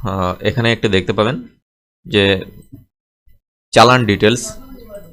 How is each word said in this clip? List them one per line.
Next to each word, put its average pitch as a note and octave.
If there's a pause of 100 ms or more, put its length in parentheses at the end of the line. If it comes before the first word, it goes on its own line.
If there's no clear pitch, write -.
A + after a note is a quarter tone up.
আহ, F#2
এখানে A#2
একটা A2
দেখতে F#2+
পাবেন G#2+ (560)
যে G2+ (1300)
চালান A#2+
ডিটেলস, G#2 (560)